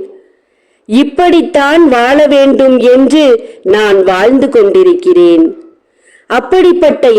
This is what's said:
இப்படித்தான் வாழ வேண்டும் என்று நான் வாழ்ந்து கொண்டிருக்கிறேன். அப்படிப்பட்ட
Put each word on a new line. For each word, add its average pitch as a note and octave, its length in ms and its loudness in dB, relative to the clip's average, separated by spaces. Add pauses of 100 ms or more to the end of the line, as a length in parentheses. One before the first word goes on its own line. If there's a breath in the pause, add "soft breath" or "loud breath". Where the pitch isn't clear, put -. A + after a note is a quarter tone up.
(880 soft breath)
இப்படித்தான் D4 1000 0
வாழ B3 380 0
வேண்டும் C4+ 520 2 (120)
என்று C4+ 340 2 (460 loud breath)
நான் G#3 320 0
வாழ்ந்து G#3 460 0
கொண்டிருக்கிறேன். E4+ 960 0 (840 soft breath)
அப்படிப்பட்ட F4 760 0 (140)